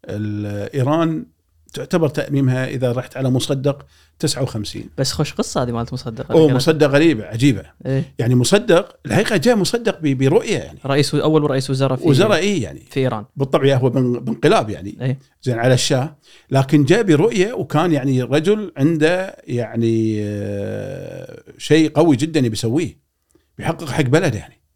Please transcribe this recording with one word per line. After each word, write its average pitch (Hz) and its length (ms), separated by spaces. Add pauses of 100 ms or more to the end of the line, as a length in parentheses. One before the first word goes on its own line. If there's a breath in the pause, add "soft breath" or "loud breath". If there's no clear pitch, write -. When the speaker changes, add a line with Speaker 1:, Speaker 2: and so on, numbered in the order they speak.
Speaker 1:
ال-، 104 680
إيران 156 520 (480)
تعتبر 160 340
تأميمها 131 600
إذا 123 240
رحت - 240
على 131 140
مصدق 135 560 (320 soft breath)
تسعة - 240
وخمسين. - 560
Speaker 2:
بس 131 140
خوش 151 200
قصة - 300
هذه 120 100
مالت 117 200
مصدق. 123 400
Speaker 1:
أوه، 156 140
Speaker 2:
أنا 131 80
Speaker 1:
مصدق 147 320
غريبة، 139 380
عجيبة. 117 380 (240)
Speaker 2:
إيه. 131 320
Speaker 1:
يعني 120 160
مصدق، 175 600 (100)
الحقيقة 196 300
جاء 220 200
مصدق 208 440
ب-، 139 180
برؤية 151 400
يعني. - 280
Speaker 2:
رئيس 139 280
و-، 147 40
أول 147 320
رئيس 135 200
وزراء 131 260
في 135 120
Speaker 1:
وزراء، 170 300
إيه 185 240
يعني. 71 280
Speaker 2:
في 139 100
إيران. 117 240 (120)
Speaker 1:
بالطبع 139 400
هو 127 140
بن-، 123 300
بانقلاب 135 500
يعني. 90 300
Speaker 2:
إيه. 127 180 (240 soft breath)
Speaker 1:
زين 120 160
على 127 160
الشاه، 139 420 (340 soft breath)
لكن 135 340
جاء 185 180
برؤية، 196 500
وكان 180 400
يعني 131 300
رجل 160 540
عنده 165 680
يعني، 113 760
آه، 101 1200 (160)
شيء 156 320
قوي 151 260
جدًا 156 240
يبي 117 120
يسويه، 123 460 (600)
بيحقق 165 300
حق 147 140
بلده 135 360
يعني. - 260 (120)